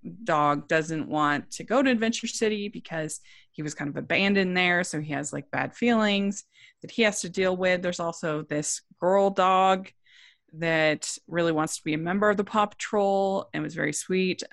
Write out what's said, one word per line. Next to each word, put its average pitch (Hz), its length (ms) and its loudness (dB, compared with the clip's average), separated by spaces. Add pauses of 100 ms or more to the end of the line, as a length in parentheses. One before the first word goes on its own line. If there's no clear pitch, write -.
(240)
dog 147 440 2
doesn't 160 400 -2
want 147 420 0
to - 140 -12
go 254 180 2
to 262 80 2
Adventure 226 380 -2
City 214 400 -2
because 160 520 -8 (300)
he - 120 -12
was 151 120 -6
kind 147 160 -8
of 139 80 -10
abandoned 185 580 2
there. 180 280 2
So 151 180 -6
he 151 100 -8
has, 143 220 -6
like, 143 160 -10
bad 139 240 -4
feelings 208 720 0 (360)
that - 120 -16
he 226 100 0
has 208 200 2
to 175 60 -6
deal 185 260 0
with. 180 280 2
There's 180 180 -2
also 165 420 -2
this - 380 -4 (200)
girl 196 280 6
dog 190 640 4 (640)
that 160 600 2 (120)
really 170 260 2
wants 156 240 0
to - 80 -12
be 156 80 -2
a 151 60 0
member 190 320 2
of 202 80 2
the 214 60 0
Paw 208 200 0
Patrol 196 880 0
and 151 100 -4
was 156 120 -8
very 151 180 -2
sweet. 185 500 -2 (100)